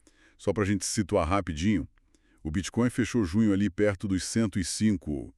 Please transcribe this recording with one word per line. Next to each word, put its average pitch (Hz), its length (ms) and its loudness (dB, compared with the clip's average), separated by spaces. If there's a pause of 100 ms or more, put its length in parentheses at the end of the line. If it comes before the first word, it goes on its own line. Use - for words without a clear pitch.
(380)
Só - 140 -2
pra 101 140 0
gente 98 200 0
se - 60 -4
situar 95 340 0
rapidinho, 87 600 0 (560)
o 78 80 -6
Bitcoin 113 380 0
fechou 117 340 0
junho 104 300 2
ali 98 160 2
perto 104 360 0
dos 95 200 -2
cento 113 340 -2
e 87 60 0
cinco 76 720 -2